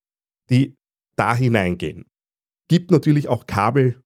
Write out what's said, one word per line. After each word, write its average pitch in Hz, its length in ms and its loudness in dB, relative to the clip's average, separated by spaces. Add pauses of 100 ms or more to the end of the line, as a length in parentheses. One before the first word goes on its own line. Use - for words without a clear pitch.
(500)
die 131 240 0 (420)
da 113 200 0
hineingehen. 92 680 -2 (640)
Gibt 175 220 0
natürlich 147 380 2
auch - 180 -4
Kabel, 120 600 0